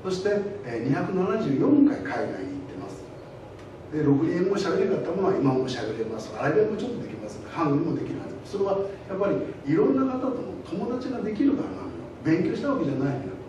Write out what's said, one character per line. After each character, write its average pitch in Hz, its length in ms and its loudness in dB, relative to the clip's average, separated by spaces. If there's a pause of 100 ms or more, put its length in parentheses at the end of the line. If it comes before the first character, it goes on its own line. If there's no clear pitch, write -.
そ 190 60 -2
し 180 140 -2
て、 208 60 2 (360)
え 117 200 -4
ー、 135 40 0
二 151 60 4
百 180 180 -2
七 208 300 2
十 - 160 2
四 285 280 8
回 - 100 2
海 - 80 -6
外 - 120 -4
に - 0 -
行 - 80 0
っ - 40 -4 (360)
て - 160 -12
ま - 80 -10
す。 - 140 -14 (880)
で、 151 100 0
ろ 139 120 8
く 147 80 4
に 175 100 2
英 180 120 2
語 202 80 2
を - 20 2
喋 - 240 0
れ - 60 4
な - 100 2
か 151 60 0
っ - 20 -4
た 165 80 -4
も 190 100 0
の 190 60 4
は - 80 4
今 135 180 4
も 127 140 2
喋 - 320 -4
れ - 60 -2
ま - 140 -6
す。 - 200 -10
ア - 100 0
ラ - 60 2
ビ 214 60 8
ア - 40 8
も 220 120 -2
ち - 80 -4
ょ - 20 -4
っ - 40 -4
と - 120 -6
で - 60 -10
き - 60 -10
ま - 140 -10
す。 - 100 -12 (120)
ハ - 140 -2
ン 143 60 2
グ 143 60 4
ル 165 140 0
も - 40 -2
で - 100 -4
き - 80 -6
ま - 120 -8 (200)
す。 - 60 -12
そ 196 60 -4
れ 196 80 2
は 196 140 0 (280)
や 196 80 -6
っ 185 40 -4
ぱ 202 100 2
り - 420 -2
い 160 40 4
ろ - 100 6
ん 262 100 6
な - 100 4
方 254 140 0
と - 100 -2
も - 40 -4 (320)
友 - 220 -4 (100)
達 - 140 -6
が 480 100 -4
で 214 120 -2
き 277 100 2
る 277 100 6
か - 80 0
ら - 80 -4
な - 60 -8
の - 80 -10
よ。 - 80 -8 (340)
勉 165 240 4
強 - 60 0
し - 80 -4
た 143 60 0
わ 139 100 2
け 165 60 0
じ 139 60 0
ゃ - 40 0
な 131 100 0
い 131 140 0
の - 100 -8
よ。 - 80 -10 (120)